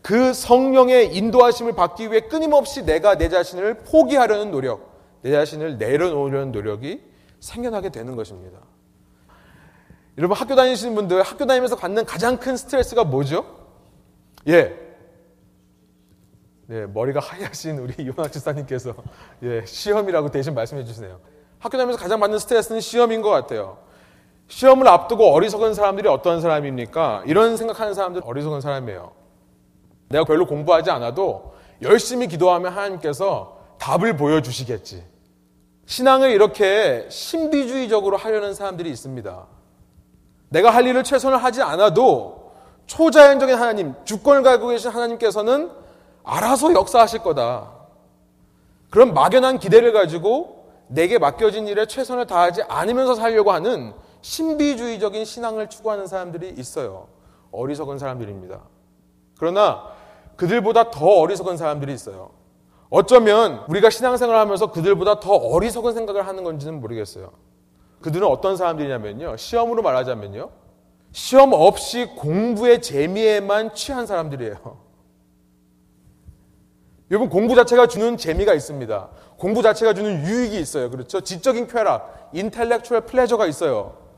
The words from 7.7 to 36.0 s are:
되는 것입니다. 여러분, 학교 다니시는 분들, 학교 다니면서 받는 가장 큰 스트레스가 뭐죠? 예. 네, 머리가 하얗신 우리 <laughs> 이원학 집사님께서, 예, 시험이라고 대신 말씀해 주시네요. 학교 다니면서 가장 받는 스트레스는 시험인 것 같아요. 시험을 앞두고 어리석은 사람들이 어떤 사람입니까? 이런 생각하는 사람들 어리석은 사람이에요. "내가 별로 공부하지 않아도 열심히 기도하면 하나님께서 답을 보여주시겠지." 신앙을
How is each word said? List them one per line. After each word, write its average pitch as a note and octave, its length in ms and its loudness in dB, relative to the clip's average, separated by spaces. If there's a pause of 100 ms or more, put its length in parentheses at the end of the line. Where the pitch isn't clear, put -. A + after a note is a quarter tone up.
되는 B2 240 -14
것입니다. F#2 460 -14 (1600)
여러분, F3+ 180 0
학교 C4+ 180 -4
다니시는 B3 400 2
분들, F#3+ 280 0
학교 C#4 220 -4
다니면서 B3+ 320 0
받는 G3+ 300 -4
가장 A#3+ 320 -4
큰 B3+ 180 -6
스트레스가 A#3+ 480 -2
뭐죠? C#3+ 400 -2 (1040)
예. E3 260 4 (1900)
네, A2 180 -10
머리가 B2 340 -4
하얗신 D#3+ 580 -12
우리 B2 200 -10
<laughs> D#3 40 -10
이원학 C#3 300 -8
집사님께서, C3 600 -8 (480)
예, A#2 240 -6
시험이라고 F#3+ 640 -2
대신 C#3 240 -4
말씀해 B2 300 -6
주시네요. G#2+ 360 -16 (380)
학교 B3 180 -8
다니면서 B3 240 -2
가장 G3+ 200 -2
받는 G#3 180 0
스트레스는 A3+ 420 -2
시험인 A3+ 420 0
것 G#3 80 0
같아요. A2+ 480 -4 (720)
시험을 C4 380 6
앞두고 F#3+ 480 6
어리석은 G#3+ 400 0
사람들이 G3 340 0
어떤 E3+ 320 0
사람입니까? C#3 840 -4
이런 A3 300 2
생각하는 A3 380 -6
사람들 F3+ 300 -6
어리석은 C#3+ 360 -8
사람이에요. B2 520 -10 (960)
"내가 D#3 160 0
별로 D#3 220 2
공부하지 D#3+ 440 0
않아도 B2+ 640 -6 (280)
열심히 A#3 460 2
기도하면 F3+ 440 0
하나님께서 E3+ 880 -6 (200)
답을 E3+ 380 -2
보여주시겠지." B2 880 -4 (840)
신앙을 C4 440 2